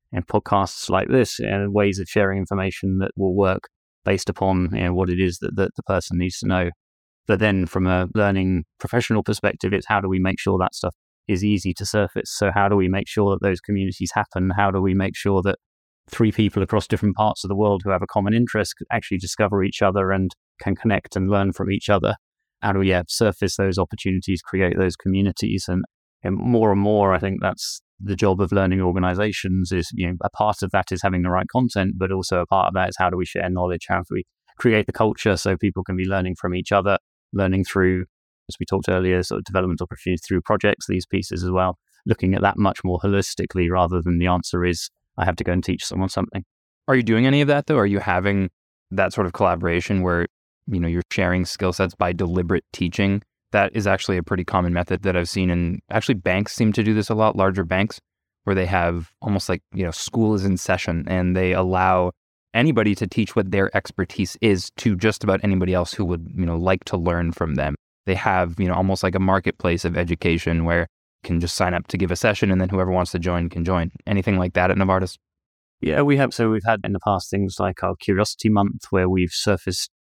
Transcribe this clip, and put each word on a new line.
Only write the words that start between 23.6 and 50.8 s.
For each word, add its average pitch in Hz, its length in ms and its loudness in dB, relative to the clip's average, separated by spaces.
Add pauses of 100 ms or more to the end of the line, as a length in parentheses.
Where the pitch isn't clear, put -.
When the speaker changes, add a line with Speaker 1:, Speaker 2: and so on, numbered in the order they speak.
Speaker 1:
opportunities, 95 640 -2
create 92 380 0
those 90 180 0
communities? 98 720 -2
And, 92 160 -2 (380)
and 95 120 -2
more 110 380 2
and 98 80 4
more, 101 320 4
I 92 60 2
think 95 240 -4
that's - 400 -6 (180)
the 98 160 -4
job 98 240 2
of 95 120 0
learning 95 280 2
organizations 92 880 0
is, 90 220 -2
you 90 140 -4
know, 90 160 -4
a - 80 -4
part 104 320 -2
of 92 80 -4
that 95 220 -2
is 87 100 -4
having 92 200 0
the 90 80 0
right 92 180 0
content, 107 500 0
but 95 120 0
also 95 300 0
a 87 60 -2
part 95 220 2
of 95 60 -2
that 92 140 0
is - 80 -8
how 90 140 2
do 90 60 -4
we 90 100 -2
share 90 240 -4
knowledge? 90 380 -2
How 92 100 0
do 90 140 -4
we - 120 -4 (320)
create 110 300 2
the - 60 -6
culture 104 440 2
so 95 200 0
people 95 280 -2
can 92 120 -4
be 92 100 -2
learning 92 340 -2
from 90 140 -2
each 92 180 -4
other, 98 240 4 (360)
learning 95 320 2
through, 92 400 2 (440)
as - 120 -14
we 123 60 -6
talked 95 220 0
earlier, 92 360 2
sort - 160 -4
of - 40 -14
development 92 380 -2
opportunities 90 440 -4
through 92 160 0
projects, 104 460 0
these 92 180 -2
pieces 95 360 -4
as 90 80 -2
well, 92 260 0 (300)
looking 95 280 0
at 92 80 0
that 98 140 2
much - 280 0
more 90 160 0
holistically 95 680 -2
rather 90 320 2
than 87 180 0
the 90 100 2
answer 90 360 0
is, 87 260 -2 (260)
"I - 80 -2
have 90 120 0
to 90 80 -6
go 90 80 -2
and 90 120 0
teach - 200 -4
someone 95 240 -4
something." 95 360 -6 (420)
Speaker 2:
Are - 80 2
you 123 80 2
doing 113 240 4
any 143 140 4
of 143 80 2
that, 143 180 2
though? 151 120 2
Are 101 80 4
you 101 120 0
having 95 520 0 (420)
that 95 200 0
sort 98 140 0
of 85 60 -4
collaboration 90 720 0
where, 87 240 0 (420)
you 98 100 -2
know, 85 100 0